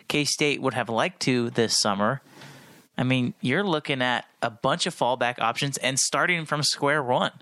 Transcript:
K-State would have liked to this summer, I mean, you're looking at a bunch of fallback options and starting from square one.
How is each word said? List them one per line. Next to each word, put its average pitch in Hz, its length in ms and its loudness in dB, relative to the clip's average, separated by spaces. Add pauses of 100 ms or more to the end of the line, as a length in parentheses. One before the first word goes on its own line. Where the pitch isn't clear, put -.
K-State 147 540 0
would 131 100 0
have 117 160 -2
liked 123 340 -2
to 120 280 2
this 113 280 2
summer, 107 440 2 (760)
I 127 40 0
mean, 127 400 0
you're 147 200 0
looking 151 380 -2
at 123 240 0 (160)
a 120 80 0
bunch 135 380 -2
of 175 80 -4
fallback 123 440 0
options 135 380 -2
and 131 240 -2
starting 160 460 0
from 147 160 -2
square 143 400 2
one. 131 400 0